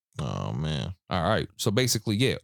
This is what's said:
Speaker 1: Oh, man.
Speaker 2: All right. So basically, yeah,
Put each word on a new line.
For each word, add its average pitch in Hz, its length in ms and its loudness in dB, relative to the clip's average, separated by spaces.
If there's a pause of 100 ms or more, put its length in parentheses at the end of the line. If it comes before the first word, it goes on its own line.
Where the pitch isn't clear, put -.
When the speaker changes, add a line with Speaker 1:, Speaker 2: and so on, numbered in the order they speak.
(180)
Speaker 1:
Oh, 50 340 -4
man. 76 420 -4 (160)
Speaker 2:
All 87 120 0
right. 87 340 2
So - 140 0
basically, 117 460 2
yeah, 110 280 2